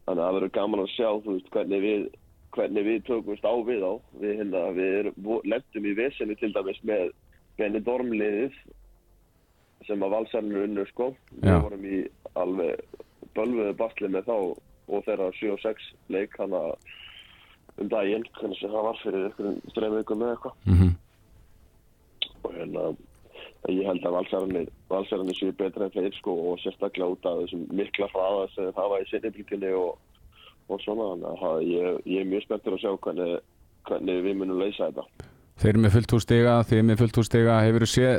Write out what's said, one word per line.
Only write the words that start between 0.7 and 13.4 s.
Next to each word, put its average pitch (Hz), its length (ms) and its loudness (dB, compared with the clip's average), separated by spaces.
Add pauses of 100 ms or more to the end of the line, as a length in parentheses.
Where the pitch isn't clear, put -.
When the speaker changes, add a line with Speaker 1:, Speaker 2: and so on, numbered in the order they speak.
Speaker 1:
að 101 80 -8
sjá, 117 200 0
þú 107 220 -4
veist, 92 160 -6
hvernig 98 320 -2
við, 104 220 0 (480)
hvernig 104 340 -2
við 110 160 0
tökumst 104 460 -4
á 113 80 2
við 113 260 -2
þá. 92 80 -2 (220)
Við, 104 240 -4
hérna, 95 340 -2
við 92 240 0
erum, 104 240 -2
vo-, 107 240 -2
lentum 107 480 -4
í 101 60 -2
veseni 113 420 -4
til 110 160 -2
dæmis 95 280 -4
með 101 280 -2 (440)
Benidorm-liðið 110 1000 -2 (1300)
sem 101 260 -4
að 98 80 0
Valsarnir 107 540 -2
unnu, 98 180 -2
sko. 127 240 -4 (180)
Við - 220 2
Speaker 2:
Já. 90 80 8
Speaker 1:
vorum 98 260 -2
í 98 140 -2 (340)
alveg 90 540 -2 (420)
bölvuðu 107 460 -2